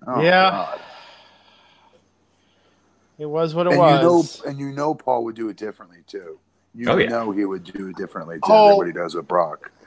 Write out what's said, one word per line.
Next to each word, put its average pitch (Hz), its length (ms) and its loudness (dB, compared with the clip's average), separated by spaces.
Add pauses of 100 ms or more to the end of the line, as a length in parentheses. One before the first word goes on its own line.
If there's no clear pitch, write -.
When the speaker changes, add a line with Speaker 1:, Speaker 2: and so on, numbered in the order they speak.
Speaker 1:
Oh, 123 140 -4
Speaker 2:
Yeah. 185 300 4
Speaker 1:
God. 190 300 -6 (2500)
Speaker 2:
It 151 80 -10
was 156 280 -2
what 175 120 -2
it 180 60 2
Speaker 1:
And 180 80 4
you 147 220 6
know, 175 160 6
Speaker 2:
was. - 260 -4
Speaker 1:
and 143 140 -10
you 139 140 -10
know 147 220 -4
Paul 123 300 -4
would 113 100 -8
do 113 140 -8
it 95 80 -12
differently, 98 500 -14
too. 85 320 -16 (360)
You 117 160 -6
Speaker 3:
Oh, 165 80 2
yeah. - 100 0
Speaker 1:
know 117 240 -4
he 101 120 -2
would 95 200 -6
do 98 240 -12
it 90 80 -14
differently, 85 400 -12
too, 76 120 -12
Speaker 2:
Oh. 214 200 8
Speaker 1:
than 202 80 6
what 87 100 0
he 85 60 -6
does 87 220 -8
with 85 120 -8
Brock. 85 460 -2 (140)